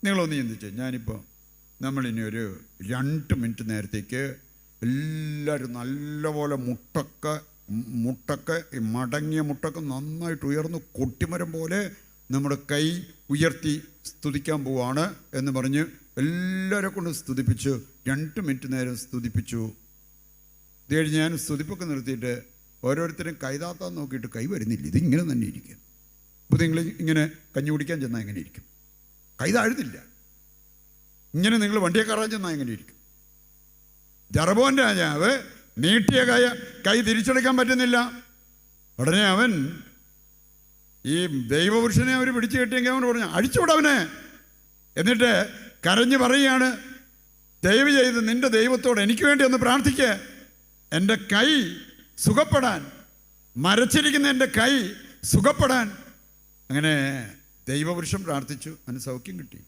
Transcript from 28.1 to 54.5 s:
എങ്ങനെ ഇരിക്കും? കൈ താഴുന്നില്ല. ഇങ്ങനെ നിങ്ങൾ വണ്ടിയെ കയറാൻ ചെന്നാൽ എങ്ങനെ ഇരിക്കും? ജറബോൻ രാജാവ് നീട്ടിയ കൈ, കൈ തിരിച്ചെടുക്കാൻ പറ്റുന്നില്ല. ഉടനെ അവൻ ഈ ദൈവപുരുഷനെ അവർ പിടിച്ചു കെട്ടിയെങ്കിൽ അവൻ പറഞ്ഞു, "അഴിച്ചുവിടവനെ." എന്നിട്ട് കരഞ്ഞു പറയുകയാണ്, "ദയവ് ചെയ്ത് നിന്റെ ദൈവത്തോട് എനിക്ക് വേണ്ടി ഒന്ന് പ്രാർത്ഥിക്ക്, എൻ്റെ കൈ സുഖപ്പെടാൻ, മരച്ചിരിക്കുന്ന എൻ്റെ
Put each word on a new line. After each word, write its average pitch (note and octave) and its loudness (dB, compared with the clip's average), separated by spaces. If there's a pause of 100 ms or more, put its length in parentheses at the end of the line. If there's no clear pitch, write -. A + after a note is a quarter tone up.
എങ്ങനെ G2+ -8
ഇരിക്കും? - -16 (760)
കൈ D#3+ 0
താഴുന്നില്ല. A3 -2 (1400)
ഇങ്ങനെ G#3 2
നിങ്ങൾ G#3 2
വണ്ടിയെ F#3+ 2
കയറാൻ A3 -2
ചെന്നാൽ F#3+ -6
എങ്ങനെ C#3 -6
ഇരിക്കും? - -20 (1400)
ജറബോൻ A3 4
രാജാവ് F#3 2 (460)
നീട്ടിയ G#3 4
കൈ, B3 4 (460)
കൈ G#3+ 4
തിരിച്ചെടുക്കാൻ A#3 2
പറ്റുന്നില്ല. B3 4 (1040)
ഉടനെ E3 4 (100)
അവൻ A#3 4 (1500)
ഈ C#3 0 (400)
ദൈവപുരുഷനെ A3+ 2
അവർ B3+ 2
പിടിച്ചു A#3+ 0
കെട്ടിയെങ്കിൽ B3 0
അവൻ C4 0
പറഞ്ഞു, A3+ -2 (100)
"അഴിച്ചുവിടവനെ." D4+ 4 (1040)
എന്നിട്ട് A#3 4 (540)
കരഞ്ഞു A#3+ 4
പറയുകയാണ്, B3+ 4 (880)
"ദയവ് B3 6
ചെയ്ത് B3 4 (100)
നിന്റെ B3+ 2 (120)
ദൈവത്തോട് B3 2
എനിക്ക് G#3+ 2
വേണ്ടി C#4+ 6
ഒന്ന് B3+ 4
പ്രാർത്ഥിക്ക്, B3+ 4 (880)
എൻ്റെ G3+ 4 (180)
കൈ A#3 4 (760)
സുഖപ്പെടാൻ, B3+ 2 (640)
മരച്ചിരിക്കുന്ന C#4 4
എൻ്റെ B3+ 4 (140)